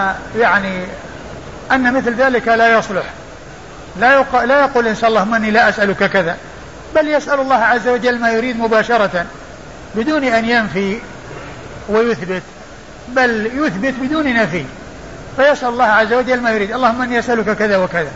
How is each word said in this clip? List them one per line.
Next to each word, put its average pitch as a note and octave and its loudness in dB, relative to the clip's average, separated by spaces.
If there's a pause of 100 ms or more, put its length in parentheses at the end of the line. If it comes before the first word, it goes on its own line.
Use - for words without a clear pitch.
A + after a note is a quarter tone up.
(380)
يعني، F#3+ 2 (880)
أن B3+ 2
مثل A#3+ 0
ذلك B3 2
لا A3+ 6
يصلح. F#3 -4 (960)
لا C4+ 6
يق-، B3 2
لا C4+ 4
يقول C4 2
الإنسان: A3+ 2
"اللهم A3 2
إني G#3+ 0
لا A3+ 6
أسألك G3+ 0
كذا"، F3+ 0 (580)
بل D#4 4
يسأل C#4+ 0
الله C4+ 2
عز A3+ 2
وجل B3 0
ما A#3 2
يريد A3+ -2
مباشرة، A3 2 (680)
بدون C#4 0
أن A3+ 2
ينفي G3+ 0 (880)
ويثبت، F#3+ 0 (640)
بل A#3+ 0
يثبت C4 -2
بدون C#4+ 0
نفي، F3+ 0 (680)
فيسأل C4+ 2
الله A#3+ 2
عز G#3+ 4
وجل B3 2
ما A#3 0
يريد: G#3 0
"اللهم B3 2
إني A#3+ 0
أسألك A3 0
كذا G#3 2
وكذا"، E3+ 0